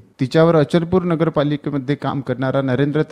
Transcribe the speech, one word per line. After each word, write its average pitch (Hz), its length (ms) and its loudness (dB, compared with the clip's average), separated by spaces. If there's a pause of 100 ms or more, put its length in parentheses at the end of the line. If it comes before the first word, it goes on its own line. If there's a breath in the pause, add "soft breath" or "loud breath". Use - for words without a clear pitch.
(200)
तिच्यावर 160 360 4
अचलपूर 170 460 2
नगरपालिकेमध्ये 147 920 -2
काम 139 260 -6
करणारा 131 420 -2
नरेंद्र 139 500 0